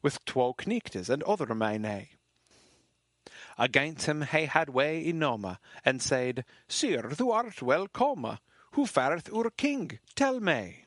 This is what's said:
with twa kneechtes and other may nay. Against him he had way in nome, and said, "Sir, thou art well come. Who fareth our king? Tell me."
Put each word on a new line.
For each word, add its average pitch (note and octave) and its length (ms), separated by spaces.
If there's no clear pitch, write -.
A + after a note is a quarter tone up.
with - 220
twa B2+ 300
kneechtes F3+ 540
and C#3 140
other D#3+ 320
may A2 240
nay. G#2+ 320
Against C#3 500
him D3+ 160
he D#3 240
had D#3 240
way D3+ 360
in E3 140
nome, G#2+ 360
and C3 180
said, B2+ 420
"Sir, E3 360
thou D3 280
art A3+ 320
well D3 240
come. F3+ 540
Who C#4+ 140
fareth D#3+ 480
our A3+ 160
king? A#3+ 480
Tell C4 240
me." B2+ 480